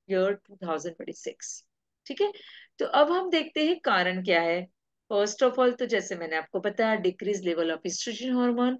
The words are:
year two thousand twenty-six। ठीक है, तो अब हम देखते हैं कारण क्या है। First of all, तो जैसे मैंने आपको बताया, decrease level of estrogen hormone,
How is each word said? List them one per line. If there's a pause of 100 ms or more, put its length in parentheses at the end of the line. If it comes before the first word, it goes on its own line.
(100)
year
two
thousand
twenty-six। (420)
ठीक
है, (460)
तो
अब
हम
देखते
हैं
कारण
क्या
है। (460)
First
of
all,
तो
जैसे
मैंने
आपको
बताया,
decrease
level
of
estrogen
hormone,